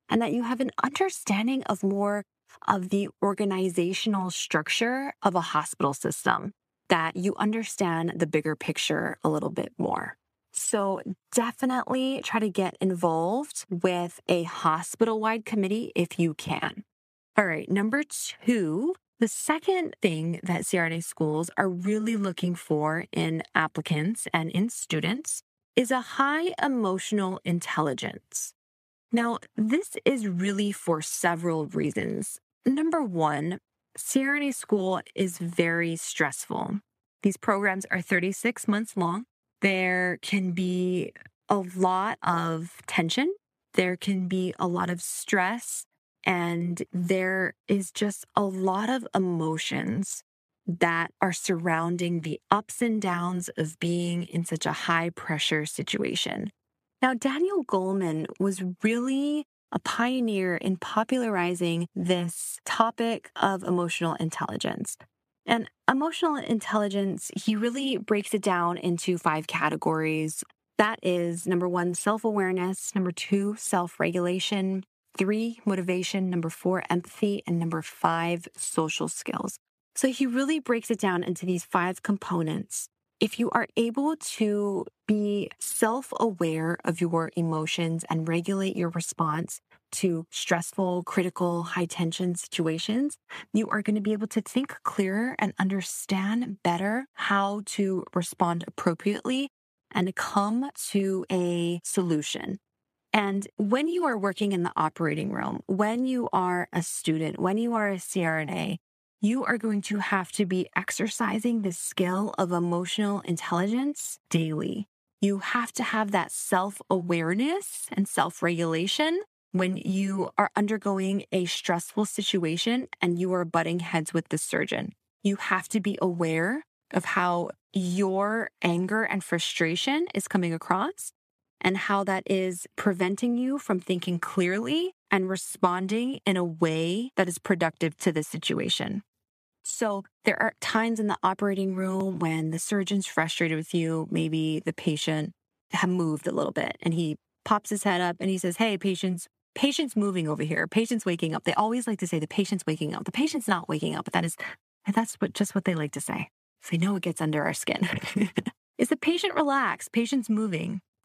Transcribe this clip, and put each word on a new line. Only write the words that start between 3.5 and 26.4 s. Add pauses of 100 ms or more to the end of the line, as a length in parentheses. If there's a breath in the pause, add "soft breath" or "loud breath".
structure
of
a
hospital
system, (380)
that
you
understand
the
bigger
picture
a
little
bit
more. (360)
So (320)
definitely
try
to
get
involved
with
a
hospital-wide
committee
if
you
can. (560)
All
right,
number
two, (240)
the
second
thing
that
C
R
N
A
schools
are
really
looking
for
in (100)
applicants
and
in
students (320)
is
a
high